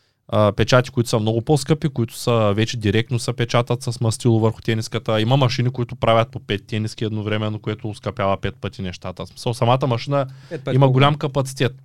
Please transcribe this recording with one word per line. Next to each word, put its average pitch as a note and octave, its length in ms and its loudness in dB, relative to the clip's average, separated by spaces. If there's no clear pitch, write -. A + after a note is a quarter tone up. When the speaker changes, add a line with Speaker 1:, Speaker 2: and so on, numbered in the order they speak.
Speaker 1:
а, G#2 240 4
печати, A#2+ 380 2
които - 200 -2
са A#2 100 0
много A2 220 0
по-скъпи, D#3 480 0
които A#2 240 -4
са A2+ 400 0
вече A2 240 -2
директно A2 420 0
се - 140 -4
печатат A#2+ 500 -2
с - 180 -6
мастило A2+ 380 2
върху A2 220 0
тениската. A2 600 -2
Има B2 160 2
машини, B2+ 320 2
които A#2+ 260 -4
правят A2+ 340 4
по - 100 -12
пет - 260 -4
тениски G#2+ 400 -6
едновременно, G#2+ 540 -4
което G#2+ 300 -6
оскъпява G2 480 -2
пет - 180 -6
пъти - 260 -10
нещата. F2+ 440 -10
В - 40 -18
смисъл, - 240 -6
самата B2+ 340 2
машина C3+ 400 -2
Speaker 2:
Пет D#3 140 -10
пъти C3 120 -2
Speaker 1:
има C3+ 120 6
Speaker 2:
по- C3 40 4
Speaker 1:
голям C#3+ 240 4
капацитет. C3+ 680 -2